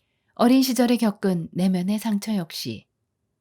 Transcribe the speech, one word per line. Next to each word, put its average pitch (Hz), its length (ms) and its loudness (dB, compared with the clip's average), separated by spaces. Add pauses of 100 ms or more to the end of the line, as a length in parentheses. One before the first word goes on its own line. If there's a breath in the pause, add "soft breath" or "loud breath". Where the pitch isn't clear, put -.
(340 soft breath)
어린 254 300 4
시절에 240 340 2
겪은 196 540 -2
내면의 185 480 0
상처 214 360 -4
역시 139 520 -8 (540)